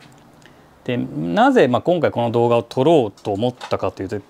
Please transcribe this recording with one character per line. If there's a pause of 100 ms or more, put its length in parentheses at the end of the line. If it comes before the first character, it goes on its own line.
(840)
で、
な
ぜ、
ま
あ、
今
回
こ
の
動
画
を
撮
ろ
う
と
思
っ
た
か
と
い
う
と、